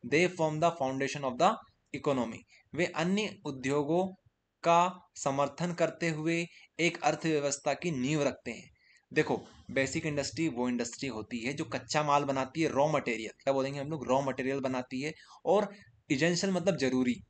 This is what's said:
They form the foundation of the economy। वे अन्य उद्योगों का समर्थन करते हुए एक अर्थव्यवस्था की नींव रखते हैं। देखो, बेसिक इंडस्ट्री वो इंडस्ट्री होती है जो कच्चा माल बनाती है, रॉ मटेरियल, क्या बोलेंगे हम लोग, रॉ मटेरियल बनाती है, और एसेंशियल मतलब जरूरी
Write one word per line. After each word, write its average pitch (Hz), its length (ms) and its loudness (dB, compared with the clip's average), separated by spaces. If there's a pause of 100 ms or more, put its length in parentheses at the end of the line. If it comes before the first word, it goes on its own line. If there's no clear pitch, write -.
(140)
They 175 160 6 (120)
form 156 180 0
the 170 120 4 (100)
foundation 135 500 -2
of 120 60 -8
the 185 180 4 (400)
economy। 123 440 -2 (360)
वे 165 100 0
अन्य 185 500 -2 (100)
उद्योगों 147 680 0 (500)
का 175 520 4
समर्थन 143 580 -2
करते 165 360 0
हुए 165 360 -2 (340)
एक 170 240 0
अर्थव्यवस्था 147 720 0
की 135 180 -4
नींव 139 320 0
रखते 123 280 -2
हैं। 113 180 -14 (440)
देखो, 147 340 0 (240)
बेसिक 135 340 -2
इंडस्ट्री 147 420 -2
वो 123 220 -2
इंडस्ट्री 120 400 -4
होती 110 300 -6
है 123 140 -4
जो 113 120 -6
कच्चा 127 380 -2
माल 143 200 4
बनाती 139 380 -2
है, 156 60 4
रॉ 139 240 4
मटेरियल, 117 400 -2 (120)
क्या 139 100 2
बोलेंगे 135 260 0
हम 139 80 -6
लोग, 151 200 -6
रॉ 131 140 4
मटेरियल 135 380 -2
बनाती 127 420 -4
है, 151 120 -6 (320)
और 202 280 2 (380)
एसेंशियल 170 420 2
मतलब 180 240 2
जरूरी 127 380 2 (140)